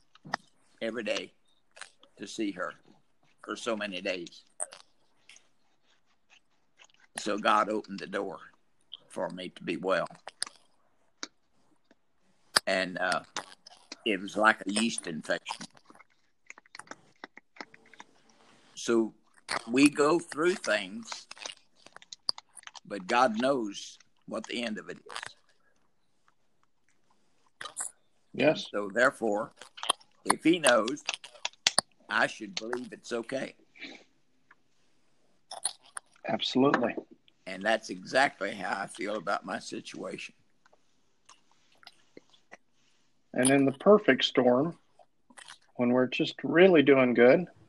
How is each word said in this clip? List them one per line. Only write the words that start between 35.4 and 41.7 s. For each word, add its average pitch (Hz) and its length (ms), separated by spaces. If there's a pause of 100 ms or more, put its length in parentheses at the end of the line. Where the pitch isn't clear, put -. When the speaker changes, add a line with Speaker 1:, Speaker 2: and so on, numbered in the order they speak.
Speaker 2:
Absolutely. 123 640 (520)
Speaker 1:
And 95 160
that's 110 260
exactly 107 640
how 98 280
I 101 60
feel 104 300
about 98 300
my 98 120
situation. - 760 (3000)